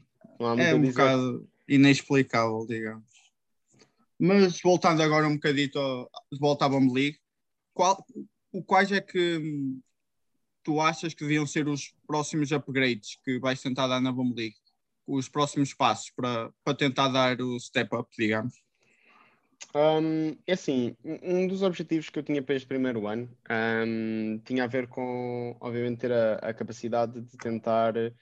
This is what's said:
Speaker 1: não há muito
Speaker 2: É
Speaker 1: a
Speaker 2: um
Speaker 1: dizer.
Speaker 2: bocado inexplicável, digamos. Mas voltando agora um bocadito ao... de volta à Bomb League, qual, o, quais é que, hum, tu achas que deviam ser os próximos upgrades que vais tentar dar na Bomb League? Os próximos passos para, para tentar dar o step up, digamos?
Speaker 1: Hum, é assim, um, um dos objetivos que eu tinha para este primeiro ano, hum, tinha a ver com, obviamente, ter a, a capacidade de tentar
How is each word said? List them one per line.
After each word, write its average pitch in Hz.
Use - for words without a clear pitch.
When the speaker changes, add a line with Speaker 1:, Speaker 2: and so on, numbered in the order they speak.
Speaker 1:
não 120
há 117
muito 123
Speaker 2:
É 156
Speaker 1:
a -
Speaker 2:
um 151
Speaker 1:
dizer. 135
Speaker 2:
bocado 127
inexplicável, 131
digamos. 110
Mas 185
voltando 170
agora 156
um 151
bocadito 143
ao... 131
de 139
volta 147
à 143
Bomb 135
League, 139
qual, 185
o, 180
quais 190
é 196
que, 175
hum, 143
tu 156
achas 160
que -
deviam 151
ser 147
os 143
próximos 147
upgrades 131
que 127
vais 131
tentar 131
dar 127
na 131
Bomb 123
League? 113
Os 135
próximos 143
passos 113
para, 123
para 147
tentar 135
dar 127
o 123
step 120
up, 120
digamos? 110
Speaker 1:
Hum, 156
é 175
assim, 131
um, 180
um 185
dos 190
objetivos 165
que -
eu 151
tinha 147
para 139
este 131
primeiro 127
ano, 117
hum, 110
tinha 127
a -
ver 123
com, 123
obviamente, 120
ter 123
a, 113
a -
capacidade 117
de 120
tentar 113